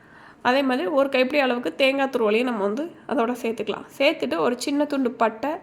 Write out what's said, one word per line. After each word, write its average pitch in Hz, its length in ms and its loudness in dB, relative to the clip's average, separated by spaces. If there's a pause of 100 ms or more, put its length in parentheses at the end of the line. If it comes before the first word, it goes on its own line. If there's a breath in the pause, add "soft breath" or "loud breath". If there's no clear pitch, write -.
(420 loud breath)
அதே 254 200 2
மாதிரி 269 260 0
ஒரு 277 200 2
கைப்பிடி 262 340 2
அளவுக்கு 247 320 0
தேங்காய் 269 380 2
துருவலையும் 226 380 2
நம்ம 214 120 -2
வந்து 240 280 -2 (180)
அதோட 240 240 0 (100)
சேர்த்துக்கலாம். 226 440 -6 (120)
சேர்த்துட்டு 302 400 2
ஒரு 247 200 2
சின்ன 294 260 -2
துண்டு 277 260 -2
பட்டை, 226 400 -2 (120)